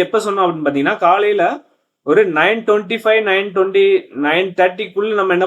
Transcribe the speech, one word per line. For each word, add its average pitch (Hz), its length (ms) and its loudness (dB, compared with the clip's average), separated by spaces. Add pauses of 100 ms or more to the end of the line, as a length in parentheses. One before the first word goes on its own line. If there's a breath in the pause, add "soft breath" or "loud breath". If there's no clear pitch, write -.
எப்ப 185 200 -2
சொன்னோம் 196 200 -2
அப்படின்னு 160 220 -2
பாத்தீங்கன்னா, 139 280 -2 (120)
காலையில 202 380 2 (680)
ஒரு 170 120 4 (160)
நைன் 202 300 0
டுவெண்ட்டி 214 340 0
ஃபைவ், 220 180 2 (100)
நைன் 196 260 0
டுவெண்ட்டி, 190 280 2 (420)
நைன் 170 220 0 (100)
தேர்ட்டிக்குள்ள 185 640 -2
நம்ம 190 160 0
என்ன 185 120 0